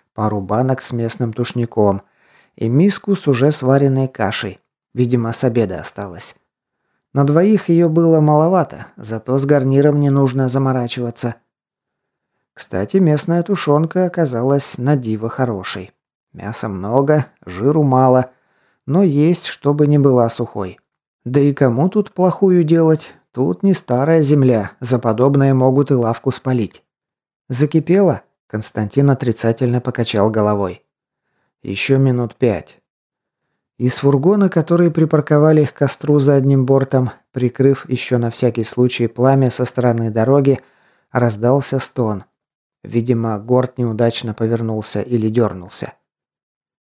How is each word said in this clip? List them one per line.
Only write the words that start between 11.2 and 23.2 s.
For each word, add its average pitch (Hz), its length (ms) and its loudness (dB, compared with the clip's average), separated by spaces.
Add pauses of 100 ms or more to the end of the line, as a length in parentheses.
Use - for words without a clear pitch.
Кстати, - 380 -4
местная 170 440 2
тушенка 165 640 0
оказалась 139 760 -2
на 135 200 0
диво 110 320 -6
хорошей. 101 640 -8 (400)
Мяса 101 340 -10
много, 127 600 0 (180)
жиру 127 380 0
мало, 127 480 2 (540)
но 160 160 2
есть, 160 440 2
чтобы 147 420 0
не 147 100 4
была 127 300 4
сухой. 107 500 -8 (460)
Да 143 160 0
и 143 140 4
кому 135 340 2
тут 202 240 -2
плохую 180 540 2
делать? 160 480 0 (180)